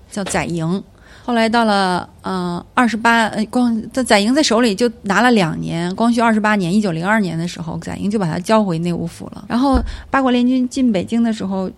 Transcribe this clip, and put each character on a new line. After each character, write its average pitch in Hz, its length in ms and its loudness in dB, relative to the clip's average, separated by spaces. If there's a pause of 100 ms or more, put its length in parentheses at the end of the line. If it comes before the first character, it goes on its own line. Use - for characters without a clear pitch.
叫 202 140 -8
载 180 220 -2
营。 170 360 -2 (500)
后 240 40 0
来 226 120 2
到 233 160 2
了， 196 460 0 (140)
呃， 180 380 -4 (120)
二 247 120 4
十 220 120 0
八， 233 300 2
呃， 220 180 -2
光-， 233 360 0 (120)
在 262 100 -2
载 220 160 4
英 226 160 2
在 311 80 4
手 220 160 2
里 226 160 2
就 240 160 0 (100)
拿 196 200 2
了 247 100 4
两 180 260 2
年， 165 380 -4
光 233 160 2
绪 233 80 2
二 233 140 2
十 214 80 2
八 214 160 2
年， 180 180 0
一 220 60 4
九 202 100 -2
零 165 160 -4
二 220 140 2
年 165 160 -2
的 170 100 -4
时 175 140 -10
候， 165 160 -8
载 170 180 -10
英 202 160 -4
就 220 80 -2
把 190 60 0
他 156 120 -2
交 214 280 2
回 170 120 -2
内 170 140 -2
务 170 160 -4
府 - 200 -12
了。 - 200 -16
然 226 100 -2
后 254 240 2 (280)
八 269 120 2
国 254 80 2
联 247 160 2
军 254 220 0
进 254 240 0
北 190 140 0
京 233 180 0
的 233 80 0
时 214 140 -6
候， 190 320 -4